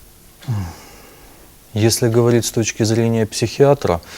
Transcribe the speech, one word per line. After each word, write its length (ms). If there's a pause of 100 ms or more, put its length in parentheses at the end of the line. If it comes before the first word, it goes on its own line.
(1700)
Если 360
говорить 340
с 80
точки 320
зрения 420
психиатра, 760 (160)